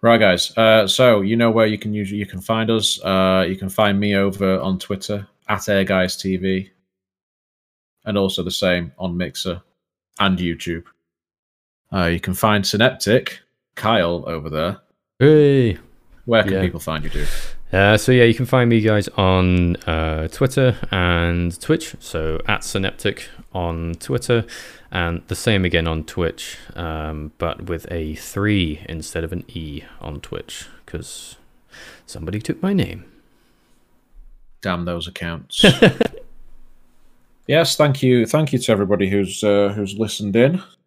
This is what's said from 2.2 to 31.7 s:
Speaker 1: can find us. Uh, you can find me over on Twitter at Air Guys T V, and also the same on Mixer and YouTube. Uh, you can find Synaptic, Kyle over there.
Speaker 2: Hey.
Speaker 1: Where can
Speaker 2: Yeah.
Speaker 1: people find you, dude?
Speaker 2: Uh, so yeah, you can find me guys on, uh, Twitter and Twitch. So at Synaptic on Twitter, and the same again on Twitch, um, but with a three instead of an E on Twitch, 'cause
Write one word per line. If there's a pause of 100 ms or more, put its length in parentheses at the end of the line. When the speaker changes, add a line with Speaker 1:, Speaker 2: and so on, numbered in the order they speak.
Speaker 1:
can
find
us.
Uh,
you
can
find
me
over
on
Twitter (220)
at
Air
Guys
T
V, (1400)
and
also
the
same
on
Mixer (560)
and
YouTube. (1080)
Uh,
you
can
find
Synaptic, (360)
Kyle
over
there. (420)
Speaker 2:
Hey. (480)
Speaker 1:
Where
can
Speaker 2:
Yeah.
Speaker 1:
people
find
you,
dude? (440)
Speaker 2:
Uh,
so
yeah,
you
can
find
me
guys
on, (120)
uh,
Twitter (160)
and
Twitch.
So
at
Synaptic (240)
on
Twitter, (460)
and
the
same
again
on
Twitch, (180)
um,
but
with
a
three (100)
instead
of
an
E (180)
on
Twitch, (200)
'cause (680)